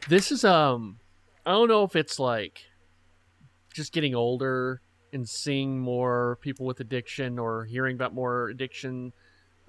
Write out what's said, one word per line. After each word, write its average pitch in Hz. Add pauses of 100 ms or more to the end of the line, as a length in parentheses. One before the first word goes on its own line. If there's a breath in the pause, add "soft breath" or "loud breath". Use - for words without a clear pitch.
This 190
is, 269
um, 131 (460)
I 165
don't 220
know 214
if 185
it's, 156
like, 117 (1120)
just -
getting 147
older 127 (320)
and 127
seeing 135
more 123
people 131
with 127
addiction 123
or 113
hearing 127
about 123
more 123
addiction, 127 (560 soft breath)